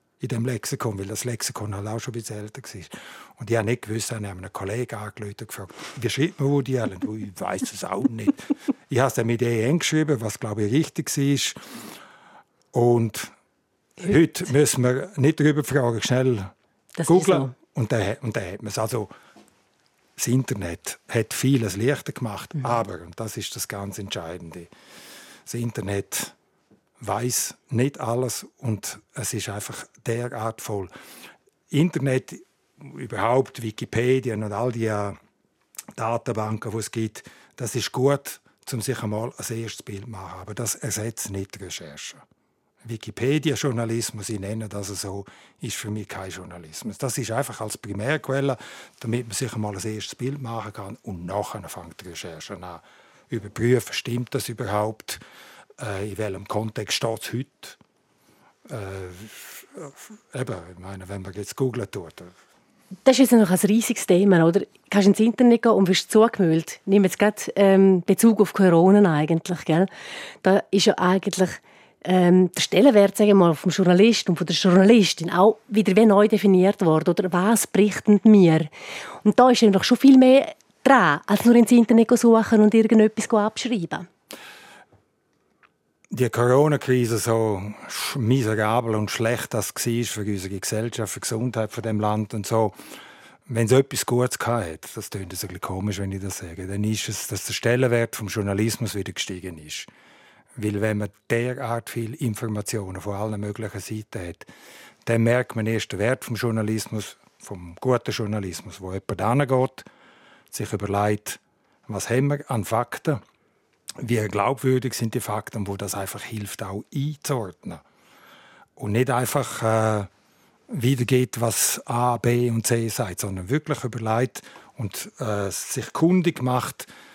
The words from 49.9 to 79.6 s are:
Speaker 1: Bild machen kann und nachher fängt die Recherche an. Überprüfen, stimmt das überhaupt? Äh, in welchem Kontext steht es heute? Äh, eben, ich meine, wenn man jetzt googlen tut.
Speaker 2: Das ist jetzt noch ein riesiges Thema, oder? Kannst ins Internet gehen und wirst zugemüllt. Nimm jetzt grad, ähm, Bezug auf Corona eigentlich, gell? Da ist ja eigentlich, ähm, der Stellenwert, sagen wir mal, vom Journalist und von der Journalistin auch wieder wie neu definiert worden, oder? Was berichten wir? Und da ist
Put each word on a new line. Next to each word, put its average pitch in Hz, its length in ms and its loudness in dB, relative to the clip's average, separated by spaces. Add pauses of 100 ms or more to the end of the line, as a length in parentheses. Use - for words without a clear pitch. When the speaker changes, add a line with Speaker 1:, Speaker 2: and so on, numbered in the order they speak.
Speaker 1:
Bild 135 260 -8
machen 113 320 -10
kann 107 280 -14
und 90 240 -12
nachher 98 420 -6
fängt 85 340 -16
die 92 80 -16
Recherche 85 520 -14
an. 87 180 -16 (500)
Überprüfen, 117 640 -2
stimmt 123 420 -8
das 117 140 -6
überhaupt? 107 720 -6 (640)
Äh, 104 300 -8
in 95 60 -12
welchem 98 300 -8
Kontext 107 500 -6
steht 113 260 -4
es - 100 -8
heute? 123 160 -6 (1200)
Äh, 104 1700 -14
eben, 117 160 -6 (160)
ich 87 80 -20
meine, 95 300 -14
wenn 98 140 -8
man 92 100 -12
jetzt 104 220 -10
googlen 120 340 -2
tut. 90 340 -12 (800)
Speaker 2:
Das 262 140 4
ist 254 140 6
jetzt 240 80 8
noch 202 100 4
ein 185 180 4
riesiges 220 380 0
Thema, 180 400 6
oder? 165 160 4 (280)
Kannst 196 180 4
ins 202 120 6
Internet 233 440 6
gehen 226 80 4
und 196 160 6
wirst - 240 0
zugemüllt. 180 720 4
Nimm 196 180 6
jetzt 185 140 0
grad, - 380 0
ähm, 190 500 6
Bezug 220 340 4
auf 196 140 4
Corona 190 600 6
eigentlich, 160 500 -2
gell? 170 220 4 (560)
Da 196 260 4
ist 196 160 2
ja 202 120 6
eigentlich, 185 520 2 (540)
ähm, 185 480 6
der - 100 -6
Stellenwert, 202 560 6
sagen 208 120 6
wir 202 60 8
mal, 170 200 6
vom - 160 -2
Journalist 190 580 4
und 170 80 2
von 170 80 -4
der 165 100 -2
Journalistin 190 760 6
auch 202 260 6 (100)
wieder 196 280 2
wie 220 100 8
neu 208 220 8
definiert 196 580 4
worden, 156 240 4
oder? 175 240 0
Was 196 320 2
berichten 208 580 4
wir? 170 440 8 (560)
Und 208 160 4
da 254 100 8
ist 247 140 6